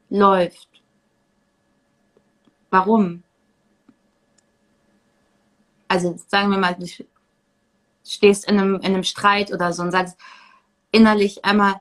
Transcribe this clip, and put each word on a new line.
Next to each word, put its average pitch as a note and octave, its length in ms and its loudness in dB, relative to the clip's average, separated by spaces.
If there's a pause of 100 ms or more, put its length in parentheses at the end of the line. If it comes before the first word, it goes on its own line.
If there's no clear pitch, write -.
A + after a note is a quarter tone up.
läuft.“ G3 580 2 (2000)
Warum? G3+ 540 2 (2750)
Also F3 280 -2 (120)
sagen G3+ 240 0
wir G3 60 0
mal, F3+ 180 0
du F3+ 100 -14 (1200)
stehst - 440 -4
in G#3 100 0
einem, G3 160 -2
in F#3 100 -8
einem F#3 180 -4
Streit G3+ 480 -2
oder F3 220 -4
so F3 100 -8
und F3 80 -6
sagst F3+ 260 -4 (760)
innerlich G#3+ 540 2
einmal, G3+ 360 2